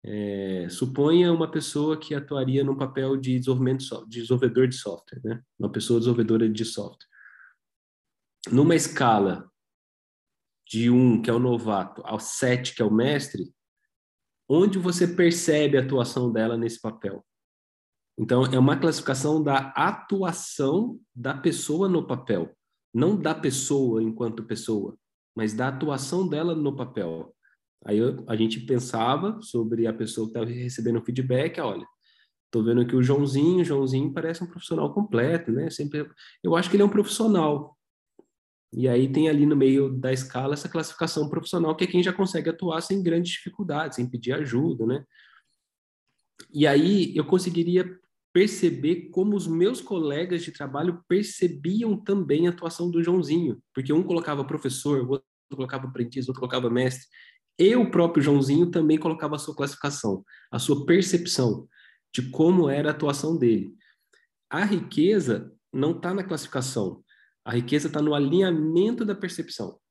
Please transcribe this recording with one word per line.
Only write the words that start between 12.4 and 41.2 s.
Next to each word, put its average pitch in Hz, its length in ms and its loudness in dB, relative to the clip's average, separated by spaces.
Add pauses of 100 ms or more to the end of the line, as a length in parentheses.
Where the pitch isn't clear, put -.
que 120 80 0
é - 20 2
o 104 80 2
mestre, 127 580 -2 (960)
onde 190 300 4
você 175 300 0
percebe 160 680 2
a 127 40 6
atuação 123 500 0
dela 113 240 0
nesse 113 240 -4
papel? 107 460 -8 (960)
Então, 123 260 2
é 131 140 0
uma 131 180 6
classificação 151 640 0
da 143 160 2 (180)
atuação 185 1200 -2 (160)
da 127 180 -6
pessoa 160 560 0
no 165 160 0
papel, 98 500 -4 (380)
não 160 220 2
da 156 180 0
pessoa 131 720 0
enquanto 113 400 -4
pessoa, 107 540 -6 (380)
mas 107 180 -2
da 123 140 -2
atuação 143 600 -2
dela 160 280 -2
no 143 200 -2
papel. 87 560 -8 (540)
Aí 107 140 2
eu, 131 280 0
a 113 80 -4
gente 113 260 0
pensava 131 800 -2
sobre 113 440 -2
a 110 80 -2
pessoa 113 340 -6
que 110 60 -12
tava 113 140 -4
recebendo 120 500 -4
o 113 80 -6
feedback, 131 560 -2
"Olha, 104 240 -6 (640)
tô 110 140 0
vendo 117 180 4
aqui 120 140 0
o 127 80 4
Joãozinho, 143 580 2
o - 20 2
Joãozinho 135 480 0
parece 165 320 -6
um 175 40 -10
profissional 156 440 -6
completo, 170 600 0
né? 147 180 -2
Sempre, 147 400 -8 (340)
eu 165 120 2
acho 180 160 2
que - 40 2
ele 202 60 8
é 202 40 8
um 202 40 6
profissional." 196 880 0 (960)
E 127 140 0
aí 127 240 4
tem 151 180 4
ali 147 160 4
no 151 100 4
meio 135 340 4
da 131 220 -2
escala 131 420 -4
essa 147 140 -8
classificação 156 600 -4